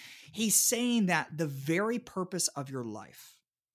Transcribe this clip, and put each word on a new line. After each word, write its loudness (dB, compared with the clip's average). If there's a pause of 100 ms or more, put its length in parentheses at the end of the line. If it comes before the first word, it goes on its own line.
(320)
He's 2
saying 4
that 0
the 0
very 0
purpose -4
of -8
your -6
life -12 (360)